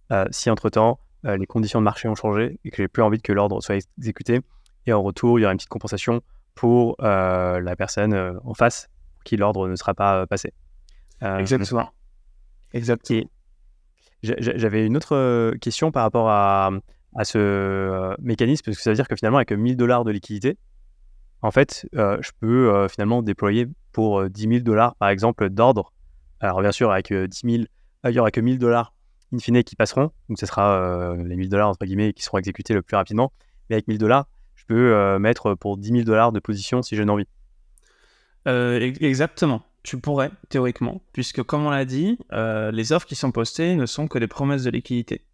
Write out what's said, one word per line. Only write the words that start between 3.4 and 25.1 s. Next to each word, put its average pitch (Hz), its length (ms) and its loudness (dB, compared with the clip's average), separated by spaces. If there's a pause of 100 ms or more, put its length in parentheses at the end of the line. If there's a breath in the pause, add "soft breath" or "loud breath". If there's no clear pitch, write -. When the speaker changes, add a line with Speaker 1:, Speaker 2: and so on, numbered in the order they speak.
Speaker 1:
soit 101 140 -4 (220)
exécuté. 117 420 -2 (460)
Et 117 80 0
en 101 100 2
retour, 120 360 2
il - 20 4
y 107 40 4
aura 95 60 2
une 95 60 0
petite - 120 -10
compensation 117 520 -4 (340)
pour, 120 460 4
euh, 92 580 0
la 90 160 -4
personne, 104 380 -2
euh, 92 320 -4
en 117 80 -8
face - 340 0 (280)
pour - 100 -20
qui 117 100 -4
l'ordre 101 320 0
ne 92 80 -4
sera 95 180 -4
pas, 98 280 2
euh, 92 40 -2
passé. - 280 -6 (720)
Euh, 95 140 -2
Speaker 2:
Exactement. 113 540 -2 (800)
Exactement. 117 480 -2
Speaker 1:
et - 80 -6 (960)
j'a-, 110 160 -4
j'a-, 117 180 -2
j'avais 110 280 0
une 113 100 0
autre, 151 200 -2
euh, 120 420 2
question 156 340 -2
par 127 120 0
rapport 110 260 2
à, 98 420 4 (440)
à 110 100 -4
ce, - 120 -2
euh, 98 840 0
mécanisme, 120 440 0
parce 107 120 -6
que - 60 -12
ça 113 80 2
veut 107 40 4
dire 127 140 -4
que 104 60 -4
finalement, 117 220 2
avec 120 140 0
mille 117 260 0
dollars 120 280 2
de 107 60 -2
liquidité, 104 460 -4 (840)
en 110 80 -2
fait, - 440 0
euh, 104 260 0
je - 180 -12
peux, 117 320 4
euh, 98 160 4
finalement 110 340 0
déployer 107 460 0 (240)
pour, 104 300 0
euh, 95 80 -2
dix 104 180 -6
mille 123 160 2
dollars, 117 320 2
par 101 140 0
exemple, 101 400 0